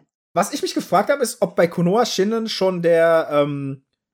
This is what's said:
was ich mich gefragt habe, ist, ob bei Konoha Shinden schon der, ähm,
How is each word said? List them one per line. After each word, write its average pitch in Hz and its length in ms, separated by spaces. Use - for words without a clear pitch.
was 185 180
ich 285 100
mich 359 120
gefragt 208 360
habe, 285 120
ist, - 200
ob 185 120
bei 175 140
Konoha 180 380
Shinden 220 420
schon 185 340
der, 165 480
ähm, 143 540